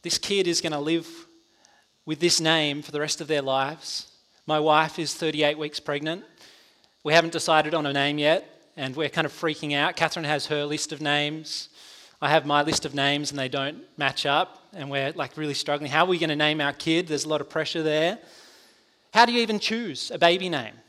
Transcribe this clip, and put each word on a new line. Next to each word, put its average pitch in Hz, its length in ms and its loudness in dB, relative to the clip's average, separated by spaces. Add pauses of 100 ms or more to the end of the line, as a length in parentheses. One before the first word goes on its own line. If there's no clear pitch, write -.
This 170 160 -4
kid 196 300 0
is 170 160 0
gonna 151 180 -2
live 160 260 0 (1000)
with 151 120 -4
this 170 220 4
name 156 400 2
for - 120 -14
the 147 80 -2
rest 151 200 -4
of 165 60 -8
their 147 160 0
lives. 135 680 -4 (360)
My 156 120 2
wife 156 400 4
is 156 140 -4
thirty-eight 151 460 0
weeks 147 220 -8
pregnant. 156 440 -6 (800)
We 151 80 0
haven't 165 220 6
decided 156 400 2
on 156 100 0
a 139 80 -2
name 147 260 0
yet, 156 300 2 (260)
and 135 220 -8
we're 147 140 -2
kind 156 160 0
of 135 60 -6
freaking 151 420 -4
out. 156 220 0
Catherine 165 280 -2
has 147 220 -2
her 147 180 -2
list 147 280 -6
of 147 100 -10
names. 147 680 -2 (540)
I 139 80 0
have 147 160 4
my 147 160 4
list 156 240 -2
of 135 80 -8
names, 143 360 0
and 143 80 -8
they 131 120 -4
don't 139 320 -6 (160)
match 139 260 -2
up, 147 480 0
and 151 160 -10
we're, 139 240 -2
like, 151 240 -6
really 151 160 -4
struggling. 147 380 -4
How 156 140 4
are 185 40 2
we 180 80 2
gonna 156 200 0
name 151 260 2
our 143 100 0
kid? 165 340 0
There's 151 200 -4
a - 20 -8
lot 151 140 0
of - 80 -12
pressure 160 320 -4
there. 156 360 2 (920)
How 233 140 10
do 240 60 0
you 240 100 4
even 214 160 0
choose 220 520 -4
a - 60 -8
baby 180 320 4
name? 123 240 -4 (160)